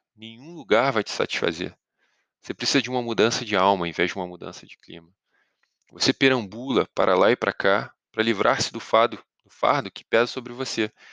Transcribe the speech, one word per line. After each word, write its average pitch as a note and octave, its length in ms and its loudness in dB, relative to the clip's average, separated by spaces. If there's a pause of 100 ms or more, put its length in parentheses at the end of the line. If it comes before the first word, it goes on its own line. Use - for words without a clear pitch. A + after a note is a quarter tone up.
(160)
nenhum A2+ 380 -18
lugar B2 380 2
vai A2 120 0
te - 80 -10
satisfazer. F2 680 -4 (640)
Você - 120 -10
precisa A#2+ 280 0
de A#2 80 -4
uma B2+ 120 -2
mudança A#2 440 0
de G#2 100 -2
alma, F#2 320 4
em E2 40 -6
vez F2 200 0
de - 40 -10
uma F#2 120 -6
mudança F2+ 380 -14
de - 120 -20
clima. E2+ 320 -20 (840)
Você - 220 -2
perambula A#2+ 800 0
para G2 220 2
lá F#2+ 160 6
e B2 40 2
para G2 180 -2
cá G#2 400 0 (180)
para A2 120 -2
livrar-se A2+ 480 0
do A#2 80 -10
fardo, A2+ 380 2 (260)
do - 60 -20
fardo B2 420 -2
que - 120 -18
pesa A#2 240 2
sobre A#2+ 260 -10
você. A#2+ 380 -4 (200)